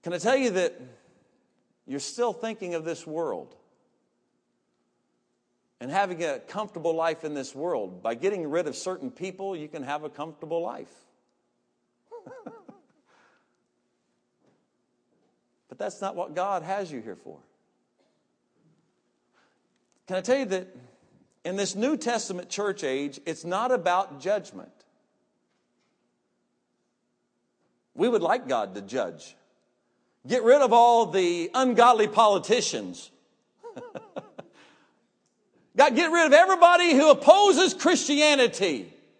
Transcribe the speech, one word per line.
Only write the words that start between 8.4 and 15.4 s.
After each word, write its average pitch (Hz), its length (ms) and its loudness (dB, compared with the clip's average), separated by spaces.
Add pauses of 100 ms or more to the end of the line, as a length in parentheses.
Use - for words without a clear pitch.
rid 165 160 -2
of 135 100 -8
certain 180 340 -10
people, 190 460 -12
you 151 100 -14
can 151 160 -14
have 147 220 -8
a 143 60 -12
comfortable 156 500 -10
life. 131 320 -12 (1300)
<laughs> 480 260 -20 (3250)